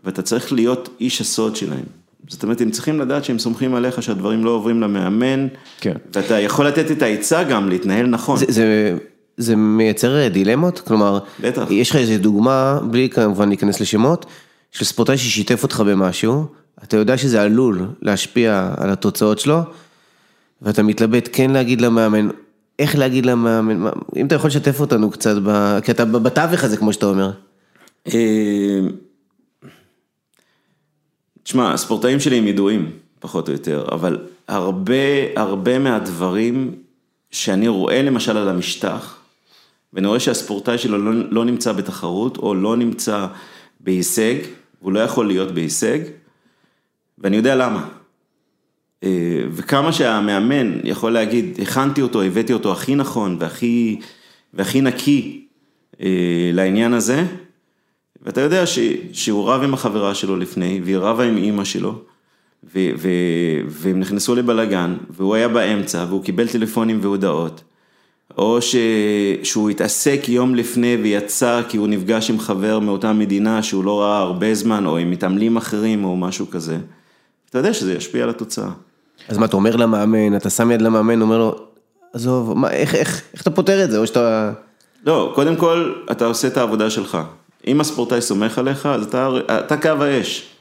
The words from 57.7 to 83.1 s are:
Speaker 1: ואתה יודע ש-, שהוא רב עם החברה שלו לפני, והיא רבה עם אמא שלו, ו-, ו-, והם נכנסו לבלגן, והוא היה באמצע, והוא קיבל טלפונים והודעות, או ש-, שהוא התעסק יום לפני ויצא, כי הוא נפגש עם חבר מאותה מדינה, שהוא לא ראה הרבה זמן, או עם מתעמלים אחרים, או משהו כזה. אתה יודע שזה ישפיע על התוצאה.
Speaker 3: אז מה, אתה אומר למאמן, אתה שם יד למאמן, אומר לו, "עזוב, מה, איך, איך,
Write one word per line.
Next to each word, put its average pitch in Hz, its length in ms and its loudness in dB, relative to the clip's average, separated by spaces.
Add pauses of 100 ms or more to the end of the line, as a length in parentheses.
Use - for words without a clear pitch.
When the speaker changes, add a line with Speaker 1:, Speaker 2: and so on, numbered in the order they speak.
Speaker 1:
ואתה - 180 -4
יודע 170 260 2
ש-, 165 120 -2 (340)
שהוא 104 380 -2
רב 131 120 2
עם 135 120 0
החברה 101 400 -2
שלו 98 220 -2
לפני, 92 480 -4
והיא 95 140 0
רבה 113 260 0
עם 113 120 0
אמא 101 280 0
שלו, 98 260 -4 (840)
ו-, 92 240 0
ו-, 85 100 -2 (600)
והם 87 320 -2
נכנסו 101 340 0
לבלגן, 110 640 0 (140)
והוא 95 240 -2
היה 117 140 2
באמצע, 101 600 0
והוא 95 160 -2
קיבל 107 240 0
טלפונים 113 540 -2
והודעות, 90 600 -2 (760)
או 117 240 2
ש-, 117 140 0 (640)
שהוא 107 280 0
התעסק 110 580 0
יום 123 260 2
לפני 120 480 0
ויצא, 107 640 0
כי 113 80 -4
הוא 107 120 0
נפגש 107 420 0
עם 110 80 0
חבר 107 400 -2
מאותה 104 340 -2
מדינה, 107 500 0
שהוא 98 220 -2
לא 104 160 0
ראה 104 180 2
הרבה 95 360 0
זמן, 104 320 0
או 80 120 0
עם 85 120 0
מתעמלים 98 460 0
אחרים, 110 480 -2
או 90 120 -2
משהו 92 340 -6
כזה. 82 280 -6 (720)
אתה 127 80 -4
יודע 185 160 0
שזה 95 200 -2
ישפיע 120 300 -6
על 117 60 -2
התוצאה. 110 380 -8 (600)
Speaker 3:
אז 104 100 -4
מה, 110 80 4
אתה 101 100 0
אומר 110 200 4
למאמן, 107 600 2
אתה 101 140 -2
שם 117 200 2
יד 117 120 4
למאמן, 113 400 4
אומר 110 160 4
לו, 113 200 0 (540)
"עזוב, 120 460 -2
מה, 127 120 2
איך, 82 240 0
איך, - 280 -2 (100)